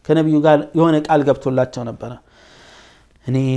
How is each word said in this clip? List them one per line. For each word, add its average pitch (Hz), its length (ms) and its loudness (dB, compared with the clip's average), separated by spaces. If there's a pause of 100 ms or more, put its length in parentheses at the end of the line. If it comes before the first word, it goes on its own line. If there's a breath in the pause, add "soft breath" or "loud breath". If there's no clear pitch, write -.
ከነቢዩ 156 360 0
ጋር 151 200 4 (140)
የሆነ 165 300 2
ቃል 156 200 0
ገብቶላቸው 127 600 -2
ነበረ። 117 280 -14 (1120 soft breath)
"እኔ 127 100 -4 (200)